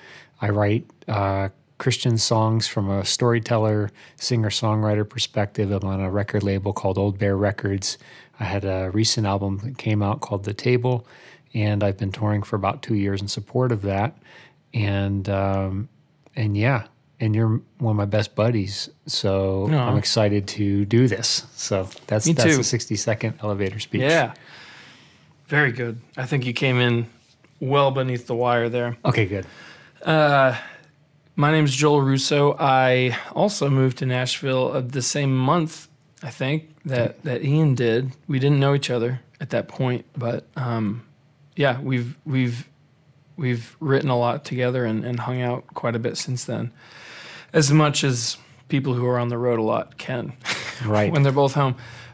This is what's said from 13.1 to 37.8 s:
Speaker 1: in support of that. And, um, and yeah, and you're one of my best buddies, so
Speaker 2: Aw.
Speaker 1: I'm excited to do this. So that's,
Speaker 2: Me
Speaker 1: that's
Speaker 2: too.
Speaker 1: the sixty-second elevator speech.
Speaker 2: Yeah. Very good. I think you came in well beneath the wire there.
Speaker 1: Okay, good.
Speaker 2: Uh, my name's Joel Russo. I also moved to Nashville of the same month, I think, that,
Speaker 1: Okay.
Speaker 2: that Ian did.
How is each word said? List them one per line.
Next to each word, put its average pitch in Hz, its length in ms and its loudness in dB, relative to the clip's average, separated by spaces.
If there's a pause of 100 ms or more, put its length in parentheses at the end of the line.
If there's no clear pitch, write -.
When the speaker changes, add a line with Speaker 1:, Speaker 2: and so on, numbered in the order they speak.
Speaker 1:
in 101 60 -8
support 123 440 -2
of 104 120 -2
that. 101 340 -2 (560)
And, 98 560 -2
um, 98 600 -2 (460)
and 104 220 0
yeah, 117 280 2 (360)
and 107 140 2
you're 113 260 2 (160)
one 113 140 0
of 104 40 2
my 104 100 0
best 101 300 -2
buddies, 104 540 0 (160)
so 98 640 0
Speaker 2:
Aw. 156 40 4 (140)
Speaker 1:
I'm 104 80 2
excited 104 520 2
to 101 360 0
do 117 220 4
this. - 380 -2 (100)
So 95 320 -2 (200)
that's, 110 180 0
Speaker 2:
Me 165 80 4
Speaker 1:
that's 151 160 4
Speaker 2:
too. 151 80 6
Speaker 1:
the 123 60 2
sixty-second 110 800 -2
elevator 101 360 -2
speech. - 220 -4
Speaker 2:
Yeah. 147 320 2 (1120)
Very 143 240 2
good. 117 300 -6 (160)
I 127 80 -6
think 127 200 0
you 123 80 -2
came 127 260 2
in 117 280 2 (520)
well 139 320 2
beneath 127 340 -2
the 127 100 -4
wire 120 340 2
there. 120 360 -4
Speaker 1:
Okay, 110 220 2
good. 95 180 -4 (560)
Speaker 2:
Uh, 143 560 4 (760)
my 147 160 4
name's 151 240 4
Joel 147 260 4
Russo. 139 580 2
I 131 580 4 (160)
also 170 360 0
moved 131 300 2
to 143 80 -4
Nashville 127 640 -2
of 127 220 -4
the 135 80 -4
same 139 360 0
month, 156 500 0 (360)
I 139 80 -10
think, 151 380 -4 (160)
that, 123 260 0
Speaker 1:
Okay. - 120 -20
Speaker 2:
that 127 200 -4
Ian 147 320 4
did. 120 360 2 (160)